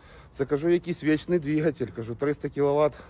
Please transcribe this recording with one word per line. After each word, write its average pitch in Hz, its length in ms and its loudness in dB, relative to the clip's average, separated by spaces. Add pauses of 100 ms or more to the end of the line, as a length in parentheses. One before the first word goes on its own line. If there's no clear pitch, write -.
(340)
Це, 139 120 -2
кажу, 147 240 0
якийсь 175 340 0
вічний 156 360 2
двигатель, 151 560 0
кажу, 113 200 -8
триста 143 340 -2
кіловат, 143 440 2 (160)